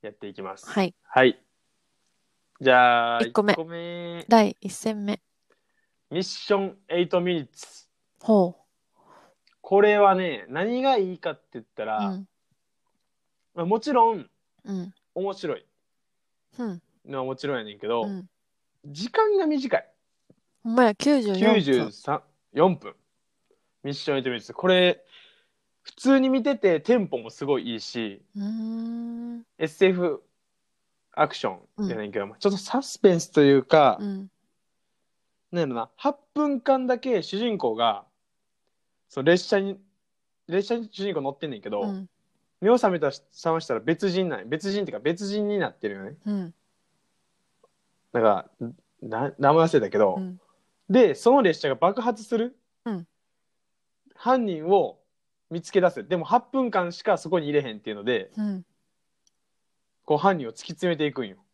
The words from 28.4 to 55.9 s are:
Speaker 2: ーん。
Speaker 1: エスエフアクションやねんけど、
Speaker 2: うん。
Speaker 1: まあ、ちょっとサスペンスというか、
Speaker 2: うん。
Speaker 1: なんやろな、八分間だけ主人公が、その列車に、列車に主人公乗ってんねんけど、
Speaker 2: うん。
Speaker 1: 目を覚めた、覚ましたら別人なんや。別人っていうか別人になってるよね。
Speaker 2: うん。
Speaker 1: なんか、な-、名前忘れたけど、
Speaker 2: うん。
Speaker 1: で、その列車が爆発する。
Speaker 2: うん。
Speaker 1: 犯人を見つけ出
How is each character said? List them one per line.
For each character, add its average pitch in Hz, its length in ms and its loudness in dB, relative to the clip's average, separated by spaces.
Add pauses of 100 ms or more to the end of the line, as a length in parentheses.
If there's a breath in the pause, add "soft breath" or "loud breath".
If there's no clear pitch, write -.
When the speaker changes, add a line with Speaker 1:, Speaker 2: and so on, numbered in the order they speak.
Speaker 2:
ー - 40 -6
ん。 233 1000 -8 (160)
Speaker 1:
エ 156 100 -4
ス - 160 -6
エ 190 80 4
フ 175 320 -2 (880)
ア 151 160 0
ク - 80 -10
シ - 100 -6
ョ 92 120 -6 (200)
ン 107 80 -4
や 101 80 -4
ね 107 140 -8
ん 98 40 -14
け 107 60 -4
ど、 101 60 -2
Speaker 2:
う - 20 -10
ん。 101 40 -12
Speaker 1:
ま - 40 -18
あ、 - 60 -20
ち - 60 -2
ょ - 20 4
っ 196 40 0
と 196 60 -6
サ 247 240 -4
ス - 160 -14
ペ 190 140 6
ン 165 80 2
ス - 100 -12
と 151 120 4
い 139 100 8
う 139 100 6
か、 139 380 6
Speaker 2:
う 202 40 -10
ん。 196 260 -10 (1200)
Speaker 1:
な 175 60 -4
ん - 20 0
や 160 60 0
ろ 131 80 -6
な、 113 200 -6
八 285 240 -4 (160)
分 285 260 -2
間 262 280 0
だ 247 100 0
け 247 240 -2
主 190 160 -8
人 226 200 -2
公 120 180 -2
が、 110 280 0 (1040)
そ - 120 -8
の 131 60 0
列 175 180 4
車 196 160 0
に、 196 180 -6 (720)
列 190 180 -2
車 233 120 -4
に 220 120 -10
主 196 140 -10
人 202 100 -6
公 156 60 -4
乗 139 100 -6
っ 139 80 -14
て 165 80 -10
ん 143 60 -8
ね 110 60 -12
ん 101 40 -20
け - 80 -10
ど、 107 120 -4
Speaker 2:
う - 40 -4
ん。 190 240 -10 (500)
Speaker 1:
目 196 100 2
を 240 40 8
覚 233 160 2
め 180 80 -2
た、 147 140 0
覚 - 400 -6
ま 160 80 0
し - 80 -16
た 131 60 -2
ら 110 60 -4
別 165 300 -2
人 180 180 -2
な 131 100 -6
ん - 20 -12
や。 92 60 -16
別 160 260 -6
人 202 100 -4
っ - 20 -4
て - 60 -10
い - 40 -12
う 104 40 -8
か - 20 -10
別 175 280 -4
人 208 180 -4
に 208 120 -2
な 160 100 -2
っ - 100 -14
て 214 100 -6
る - 60 -8
よ 98 80 -14
ね。 120 140 -14 (100)
Speaker 2:
う 208 60 -6
ん。 180 220 -8 (1600)
Speaker 1:
な 120 80 0
ん - 40 2
か、 101 260 2 (500)
な-、 117 380 -6
名 139 140 4
前 160 120 4
忘 165 100 -2
れ 147 60 6
た 98 100 -4
け 104 80 0
ど、 98 180 4
Speaker 2:
う 190 40 -8
ん。 180 200 -12 (500)
Speaker 1:
で、 196 240 6
そ - 160 2
の 269 120 6
列 170 180 2
車 151 80 -2
が 135 80 0
爆 196 240 0
発 226 240 -4
す 233 120 -4
る。 233 220 -4 (260)
Speaker 2:
う 233 60 -8
ん。 175 160 -8 (1120)
Speaker 1:
犯 247 280 0
人 165 220 -6
を 175 300 2 (520)
見 170 100 -8
つ - 100 -18
け 190 120 2
出 180 80 4